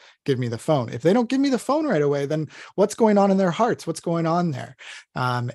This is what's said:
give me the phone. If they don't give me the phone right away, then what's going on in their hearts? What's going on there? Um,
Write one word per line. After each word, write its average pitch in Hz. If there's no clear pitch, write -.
give 135
me 123
the 113
phone. 127
If 123
they 160
don't 240
give 269
me 277
the 262
phone 302
right 196
away, 143
then 151
what's 202
going 214
on 196
in 190
their 190
hearts? 220
What's 160
going 165
on 170
there? 127
Um, 123